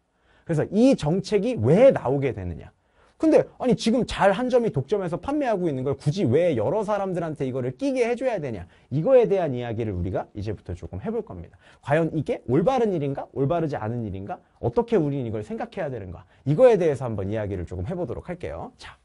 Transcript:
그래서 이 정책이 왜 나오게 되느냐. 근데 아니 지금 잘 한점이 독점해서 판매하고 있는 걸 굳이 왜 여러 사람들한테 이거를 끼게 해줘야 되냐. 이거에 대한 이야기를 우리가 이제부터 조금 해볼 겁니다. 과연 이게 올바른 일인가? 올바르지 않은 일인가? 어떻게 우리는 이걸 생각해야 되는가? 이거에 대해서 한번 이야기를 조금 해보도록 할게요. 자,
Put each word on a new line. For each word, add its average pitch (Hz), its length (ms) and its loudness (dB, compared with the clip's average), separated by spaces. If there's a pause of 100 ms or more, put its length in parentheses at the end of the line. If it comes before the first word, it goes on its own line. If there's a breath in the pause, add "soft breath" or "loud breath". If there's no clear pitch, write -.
(440 soft breath)
그래서 147 260 0
이 233 260 6
정책이 196 680 0
왜 196 280 8
나오게 135 420 0
되느냐. 90 380 -8 (480 soft breath)
근데 311 260 6 (140)
아니 240 180 2
지금 226 300 0
잘 190 260 2
한점이 233 400 2
독점해서 175 460 -2
판매하고 240 500 -2
있는 131 160 -4
걸 139 100 0
굳이 156 300 -2
왜 151 320 4
여러 143 260 0
사람들한테 180 640 -4
이거를 127 300 -4
끼게 262 320 0
해줘야 240 320 -2
되냐. 110 260 -8 (220 soft breath)
이거에 214 400 6
대한 175 240 2
이야기를 117 400 -4
우리가 92 400 -4
이제부터 98 400 -8
조금 90 300 -12
해볼 190 240 -6
겁니다. 90 320 -16 (240 soft breath)
과연 151 320 0
이게 160 340 -4
올바른 202 460 2
일인가? 143 400 -6
올바르지 147 420 -2
않은 113 300 -6
일인가? 95 320 -10 (200 soft breath)
어떻게 226 380 -2
우리는 143 300 0
이걸 107 160 -6
생각해야 202 480 -8
되는가? 95 340 -12 (220 soft breath)
이거에 220 320 6
대해서 147 260 0
한번 101 260 -4
이야기를 101 360 -4
조금 90 200 -8
해보도록 170 440 -8
할게요. 113 480 -10
자, - 260 -20